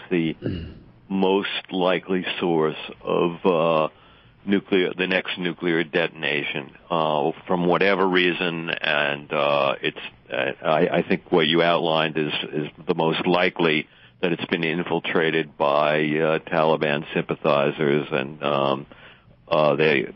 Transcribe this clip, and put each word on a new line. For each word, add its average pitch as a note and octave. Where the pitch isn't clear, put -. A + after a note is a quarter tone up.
the E2
<clears throat> -
most F#2+
likely F#2
source D#2
of, E2+
uh, E2
nuclear, F#2+
the F#2
next F#2
nuclear F2
detonation, D2+
uh, D#2
from F2
whatever F#2
reason. F2
And, D2
uh, C#2+
it's, D2+
uh, C2
I, D#2+
I E2+
think -
what E2+
you E2
outlined D#2+
is, D2+
is D2+
the F2+
most D#2+
likely, F2
that F2+
it's -
been F2
infiltrated D#2+
by, D2+
uh, D#2
Taliban D#2
sympathizers, D2
and, C#2+
um, C#2
uh, D2+
they, D2